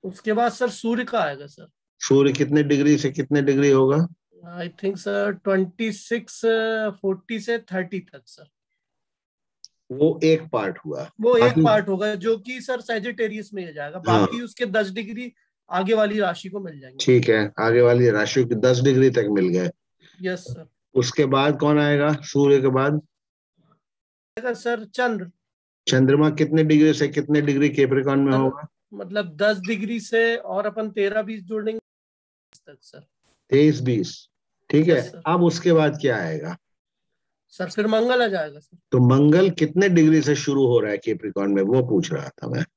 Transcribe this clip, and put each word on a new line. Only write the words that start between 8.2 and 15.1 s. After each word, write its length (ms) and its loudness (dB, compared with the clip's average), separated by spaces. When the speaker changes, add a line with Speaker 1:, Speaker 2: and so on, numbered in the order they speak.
Speaker 1:
सर। 220 -20
Speaker 2:
वो 320 0
एक 240 2
part 380 -6
हुआ। 240 -12
Speaker 1:
वो 160 2
एक 80 4
Speaker 2:
बाकी 200 2
Speaker 1:
part 240 2
होगा, 260 -4
जो 240 -4
कि 220 -14
सर, 200 -8
Sagittarius 760 -8
में 120 -10
ही 60 -16
जाएगा। 360 -14
Speaker 2:
हाँ। 120 2
Speaker 1:
बाकी 220 -2
उसके 240 -8
दस 240 -2
डिग्री 440 -12